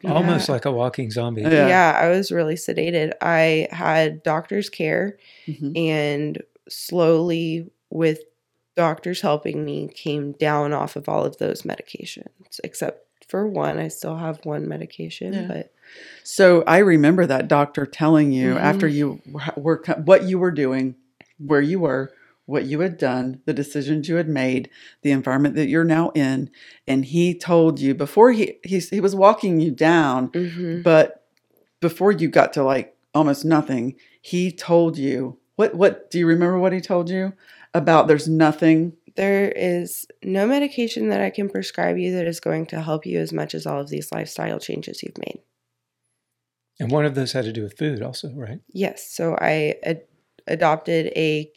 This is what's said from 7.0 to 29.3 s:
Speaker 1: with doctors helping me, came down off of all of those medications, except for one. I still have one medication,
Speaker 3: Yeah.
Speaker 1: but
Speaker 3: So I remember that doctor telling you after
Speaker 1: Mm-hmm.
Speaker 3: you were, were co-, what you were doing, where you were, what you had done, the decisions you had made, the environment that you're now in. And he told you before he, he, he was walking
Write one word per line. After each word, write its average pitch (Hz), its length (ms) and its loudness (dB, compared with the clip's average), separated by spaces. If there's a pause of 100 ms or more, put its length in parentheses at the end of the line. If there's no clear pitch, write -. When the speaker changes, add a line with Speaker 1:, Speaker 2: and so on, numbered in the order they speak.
Speaker 1:
with 165 300 0 (540)
doctors 170 460 -2
helping 151 420 -2
me, 147 240 -8
came 147 460 -8
down 147 400 -2
off 143 220 -6
of - 120 -14
all - 180 -2
of - 120 -6
those - 240 -4
medications, - 1000 -14
except - 440 -10 (200)
for 202 200 -4
one. 151 320 -4
I 160 80 -6
still 160 300 -10
have 160 280 -8
one 151 220 -6
medication, 165 680 -12
Speaker 3:
Yeah. 180 140 -6
Speaker 1:
but - 260 -10 (500)
Speaker 3:
So 180 420 6
I 170 140 6
remember 175 480 6
that 131 200 0
doctor 143 380 2
telling 151 460 4
you 131 260 0
after 160 300 2
Speaker 1:
Mm-hmm. 143 100 -2
Speaker 3:
you 147 240 -4 (100)
were, 147 100 -12 (140)
were 156 220 0
co-, - 260 -4
what 190 200 8
you 185 160 -2
were 180 120 2
doing, 131 440 -2 (420)
where 143 240 2
you 170 180 0
were, 135 320 -2 (360)
what 135 180 -2
you 147 160 -2
had 180 160 -2
done, 131 480 -4
the 151 80 -2
decisions 143 560 -4
you 165 60 0
had 170 140 0
made, 131 400 -2 (340)
the 143 80 2
environment 135 440 0
that 147 120 0
you're 165 160 2
now 160 260 2
in. 135 400 -2 (380)
And 135 180 0
he 170 280 2
told 165 460 2
you 135 160 0
before 202 380 6
he, 214 300 -2
he, 180 160 -2
he 196 200 -4
was 196 160 0
walking 196 440 4